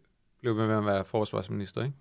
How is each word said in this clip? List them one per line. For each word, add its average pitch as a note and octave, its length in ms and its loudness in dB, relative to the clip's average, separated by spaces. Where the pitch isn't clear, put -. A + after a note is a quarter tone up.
blev A2+ 160 0
ved A2 100 2
med G#2+ 100 4
at G#2 80 2
være G2 200 2
forsvarsminister, G#2 760 -2
ikke? C3+ 180 -4